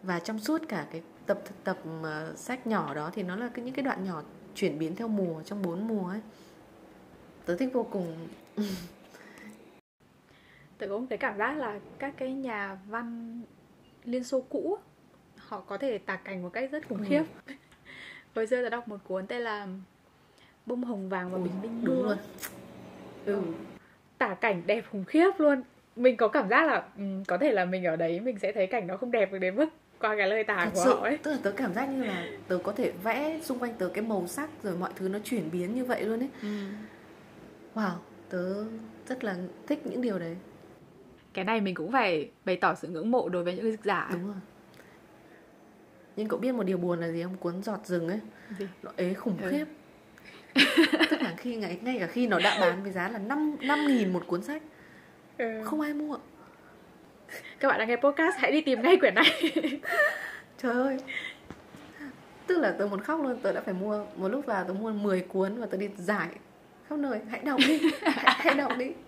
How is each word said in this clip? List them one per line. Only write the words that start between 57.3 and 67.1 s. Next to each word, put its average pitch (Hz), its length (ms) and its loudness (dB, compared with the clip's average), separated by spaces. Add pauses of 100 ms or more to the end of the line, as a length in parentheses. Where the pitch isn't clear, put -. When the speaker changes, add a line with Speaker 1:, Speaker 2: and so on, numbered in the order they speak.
Speaker 2:
Các 277 80 4
bạn 226 120 6
đang 220 80 2
nghe 240 80 4
podcast, 285 420 6
hãy 262 140 4
đi 302 100 6
tìm 254 200 2
ngay 349 160 10
quyển 220 180 6
này. 277 380 6
<laughs> 277 280 0 (760)
Speaker 1:
Trời 240 160 0
ơi. 262 240 2 (1500)
Tức 359 120 4
là 214 120 4
tớ 202 160 0
muốn 202 140 -2
khóc 311 220 0
luôn, 247 180 -2
tớ 196 120 2
đã 165 80 -2
phải 196 120 -4
mua, 208 320 -2 (100)
một 190 120 -2
lúc 269 200 -2
là 196 160 0
tớ 185 100 -4
mua 220 180 -2
mười 202 300 2
cuốn 190 380 0
và 226 60 -4
tớ 196 120 -4
đi 202 200 -2
giải 180 320 0 (600)
khắp 302 100 -2
nơi. 262 200 0 (100)